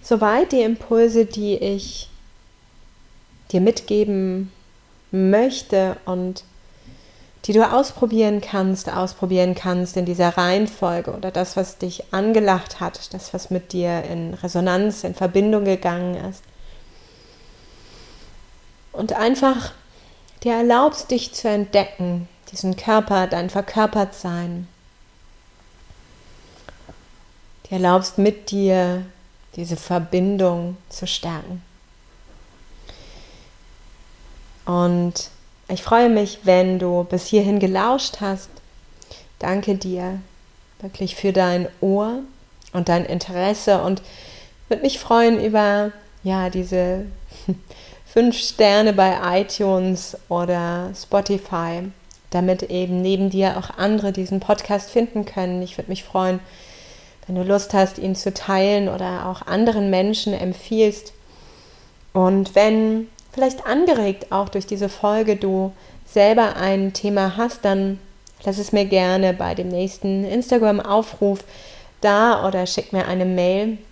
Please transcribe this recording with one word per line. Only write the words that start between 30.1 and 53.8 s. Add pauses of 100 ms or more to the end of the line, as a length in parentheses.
zu
stärken. (3000)
Und (380)
ich
freue
mich,
wenn
du
bis
hierhin
gelauscht
hast. (880)
Danke
dir (600)
wirklich
für
dein (120)
Ohr (520)
und
dein
Interesse
und (640)
würde
mich
freuen
über, (300)
ja,
diese (400)
<laughs> (200)
fünf
Sterne
bei
iTunes (120)
oder
Spotify, (400)
damit
eben
neben
dir
auch
andere